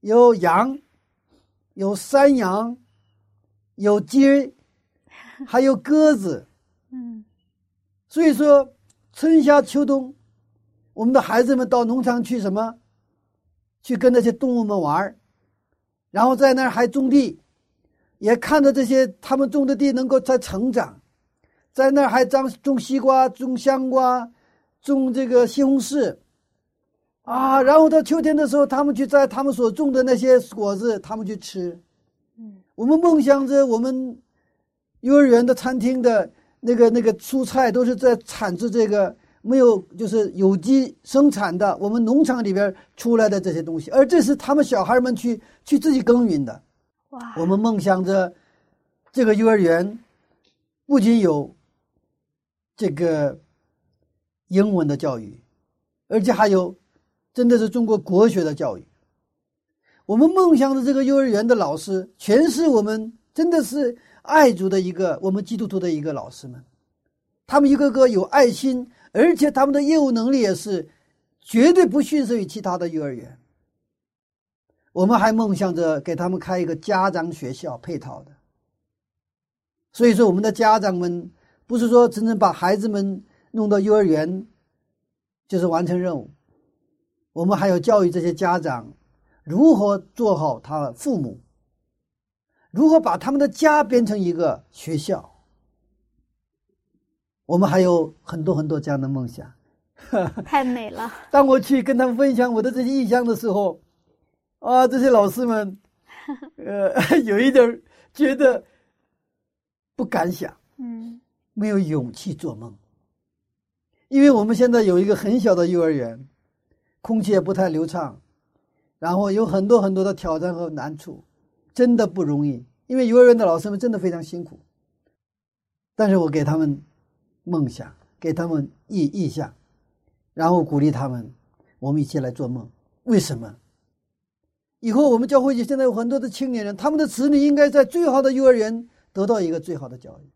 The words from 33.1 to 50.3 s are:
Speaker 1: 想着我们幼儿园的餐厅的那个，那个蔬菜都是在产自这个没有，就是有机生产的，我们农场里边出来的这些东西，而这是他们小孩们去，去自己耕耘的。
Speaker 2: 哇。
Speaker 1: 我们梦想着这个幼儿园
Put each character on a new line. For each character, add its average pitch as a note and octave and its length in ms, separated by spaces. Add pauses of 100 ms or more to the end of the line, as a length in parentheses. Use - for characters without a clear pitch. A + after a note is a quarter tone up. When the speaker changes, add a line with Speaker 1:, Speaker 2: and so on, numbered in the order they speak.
Speaker 1:
想 C#4 260
着 C#4 180
我 A#3 120
们 B3+ 440 (800)
幼 C4 140
儿 C#4+ 120
园 A#3+ 180
的 B3 100
餐 B3+ 240
厅 B3+ 220
的 A3+ 280 (300)
那 A#3+ 160
个， A#3 140
那 A#3 120
个 A3 120
蔬 C4 320
菜 B3 260
都 B3 140
是 A#3+ 100
在 B3 220
产 G3 400
自 A#3 120
这 A3 160
个 G3+ 300 (260)
没 B3 160
有， A#3 220 (180)
就 A3 100
是 G#3 240
有 F#3+ 260
机 B3+ 460
生 C#4+ 280
产 F#3+ 260
的， G3 200
我 G3+ 100
们 A3+ 160
农 B3 180
场 B3 220
里 G3+ 80
边 F#3+ 240 (220)
出 A#3 180
来 A3 140
的 G3 100
这 F#3 140
些 D#3+ 100
东 D#3+ 160
西， - 120
而 C4+ 140
这 E4+ 160
是 B3+ 140
他 - 180
们 D4 120
小 G#3 180
孩 A3+ 160
们 B3 160
去， A#3 240 (240)
去 C#4+ 160
自 D#4 140
己 C4 80
耕 A#3+ 240
耘 D#3+ 180
的。 A2+ 180 (480)
Speaker 2:
哇。 - 280
Speaker 1:
我 E3 80
们 F#3+ 120
梦 G#3+ 220
想 F#3+ 240
着 F#3 300 (800)
这 C4 100
个 G#3+ 120
幼 A3+ 120
儿 A3 100
园 F#3 400 (880)